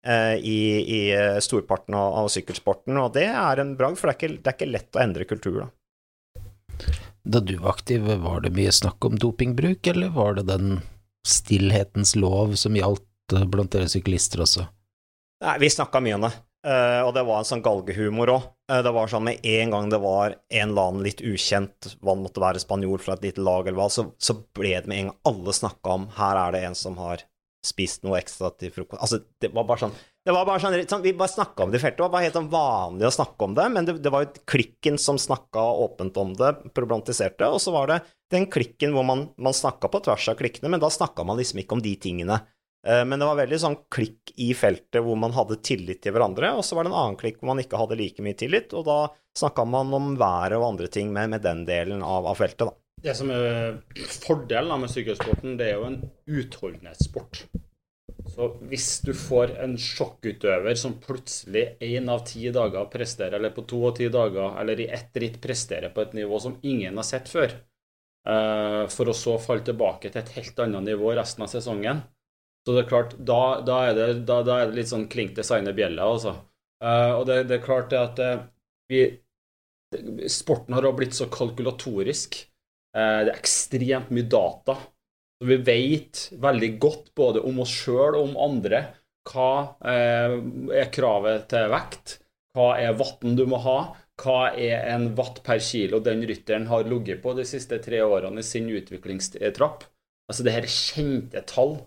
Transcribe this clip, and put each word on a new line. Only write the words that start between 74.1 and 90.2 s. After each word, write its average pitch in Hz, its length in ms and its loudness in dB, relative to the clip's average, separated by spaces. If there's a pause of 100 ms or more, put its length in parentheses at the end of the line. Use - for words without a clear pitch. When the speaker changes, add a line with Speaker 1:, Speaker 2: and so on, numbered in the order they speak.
Speaker 3:
da, 120 160 4
da 123 160 4
er 113 80 2
det 113 80 -4
litt 117 140 -4
sånn 110 180 -2
klink 104 240 -4
design 104 320 0
i 101 80 -2
bjella, 92 320 0
altså. 110 300 0 (500)
Eh, 120 320 4
og 127 80 0
det, 127 140 2 (100)
det 123 80 2
er 120 80 -4
klart 127 240 0
det 131 80 2
at, 120 240 0
eh, 123 220 -2 (500)
vi, 131 80 6 (1300)
sporten 123 480 -2
har 131 80 2
også 131 140 2
blitt 123 180 -2
så 127 160 -2
kalkulatorisk. 120 1040 -4 (560)
Eh, 110 320 2
det 110 80 2
er - 80 -10
ekstremt 127 720 0
mye 117 160 0
data. 117 480 2 (640)
Så 123 80 -2
vi 131 160 8
vet 131 640 2 (180)
veldig 117 260 2 (140)
godt 151 320 0
både 123 320 4
om 127 160 -2
oss - 80 -6 (140)
selv 139 320 4
og 143 80 2
om 139 100 -6 (140)
andre 120 340 0 (480)
hva, 127 180 2 (380)
eh, 120 480 2 (460)